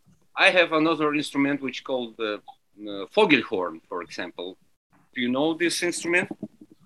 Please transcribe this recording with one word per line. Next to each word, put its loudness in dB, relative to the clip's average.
I 6
have 4
another 2
instrument 0
which -8
called -4
the, -2
uh, -10
Fogelhorn, 2
for -6
example. -10
Do -4
you 0
know 2
this -2
instrument? 0